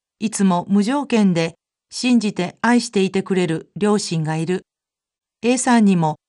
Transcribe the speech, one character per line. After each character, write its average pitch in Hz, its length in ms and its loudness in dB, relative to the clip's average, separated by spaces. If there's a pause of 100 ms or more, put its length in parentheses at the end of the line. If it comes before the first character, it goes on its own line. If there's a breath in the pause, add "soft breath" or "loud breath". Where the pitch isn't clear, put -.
(180)
い 220 120 -6
つ 202 140 -2
も 175 240 0
無 202 140 2
条 277 240 -2
件 208 280 2
で 165 200 -2 (360)
信 247 300 0
じ 202 140 -2
て 175 280 -6
愛 240 180 2
し 233 100 -6
て 196 120 0
い 190 80 0
て 190 120 -2
く 190 120 -4
れ 180 120 0
る 160 300 -6
両 208 220 0
親 170 240 -4
が 156 140 -4
い 160 100 -4
る。 180 160 -4 (800)
A 247 160 2
さ 247 200 2
ん 220 60 6
に 196 120 4
も 156 200 -2 (120)